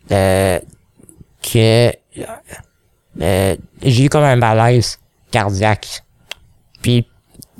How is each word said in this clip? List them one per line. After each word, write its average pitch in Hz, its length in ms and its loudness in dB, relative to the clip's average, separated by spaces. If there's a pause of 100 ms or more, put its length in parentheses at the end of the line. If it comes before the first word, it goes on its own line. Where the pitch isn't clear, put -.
(100)
euh, 95 480 0 (840)
que, 113 500 2 (1300)
euh, 95 360 0 (260)
j'ai 127 220 2
eu 123 40 2
comme 151 160 2
un 131 120 2
malaise 117 600 2 (320)
cardiaque. 101 720 -2 (800)
Puis, 120 240 0 (540)